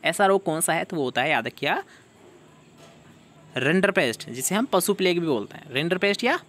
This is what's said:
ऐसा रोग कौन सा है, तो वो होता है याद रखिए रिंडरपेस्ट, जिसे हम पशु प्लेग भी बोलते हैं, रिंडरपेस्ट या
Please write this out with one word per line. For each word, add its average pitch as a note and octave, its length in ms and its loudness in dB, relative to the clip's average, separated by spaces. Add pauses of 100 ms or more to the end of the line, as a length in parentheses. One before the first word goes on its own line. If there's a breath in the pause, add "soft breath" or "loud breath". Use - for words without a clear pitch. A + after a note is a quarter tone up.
ऐसा F3 220 2
रोग G3 180 4
कौन D#3+ 160 -2
सा F3 120 0
है, E3 120 -2
तो F3+ 120 -8
वो D3+ 60 -2
होता B2+ 200 -2
है D3 80 0
याद A#2+ 160 0
रखिए C#3+ 280 -4 (1800 loud breath)
रिंडरपेस्ट, D#3+ 720 2
जिसे C3 240 -4
हम A3 100 0
पशु G3 300 2
प्लेग F3+ 260 2
भी E3+ 60 -4
बोलते A#2 300 -2
हैं, - 160 -18
रिंडरपेस्ट F3+ 520 0
या A#3+ 140 0 (100)